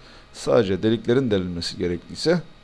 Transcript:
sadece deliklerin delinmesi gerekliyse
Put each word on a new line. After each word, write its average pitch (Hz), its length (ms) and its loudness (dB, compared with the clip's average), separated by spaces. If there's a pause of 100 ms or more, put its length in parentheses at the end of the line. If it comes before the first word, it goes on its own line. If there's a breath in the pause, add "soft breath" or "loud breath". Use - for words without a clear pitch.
(340 loud breath)
sadece 104 500 2
deliklerin 113 480 2
delinmesi 90 460 -2
gerekliyse 87 640 -2 (220)